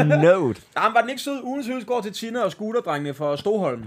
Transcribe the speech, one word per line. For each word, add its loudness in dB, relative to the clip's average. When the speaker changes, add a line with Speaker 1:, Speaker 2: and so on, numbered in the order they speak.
Speaker 1:
<laughs> 6
Speaker 2:
note. 4
Speaker 1:
Jamen, 2
var 6
den 0
ikke -8
sød? -6
Ugens -6
hyldest -6
går -2
til -6
Tina -6
og 2
scooterdrengene -4
fra -2
Stoholm. 0